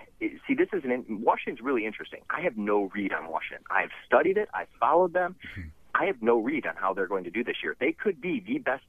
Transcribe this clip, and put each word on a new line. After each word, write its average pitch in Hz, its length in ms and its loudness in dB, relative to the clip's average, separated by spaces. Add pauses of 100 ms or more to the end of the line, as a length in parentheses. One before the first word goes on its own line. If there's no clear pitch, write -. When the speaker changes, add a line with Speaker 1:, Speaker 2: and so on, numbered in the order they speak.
(200)
Speaker 1:
see, - 320 -2
this 190 200 2
is 190 120 -2
an 131 60 -2
in-, 110 320 -2
Washington's 160 420 0
really 123 220 0
interesting. - 420 -10
I 151 140 -4
have 139 160 -2
no 104 360 2
read 98 180 -2
on 82 160 -4
Washington. - 420 -6
I've 92 200 2 (140)
studied 185 320 6
it. 208 160 0
I've 92 160 -6 (100)
followed 165 360 4
them. 180 220 0 (160)
Speaker 2:
Mm-hmm. 85 160 -10 (260)
Speaker 1:
I 151 100 0
have - 160 -2
no 117 180 6
read 127 280 -2
on 82 100 -6
how 98 160 0
they're 95 140 -2
going 92 180 -2
to 87 60 -8
do 107 120 -2
this - 200 -2
year. 76 160 -4
They 311 140 0
could 185 280 -2
be 156 200 -2
the 110 180 -2
best 131 300 -2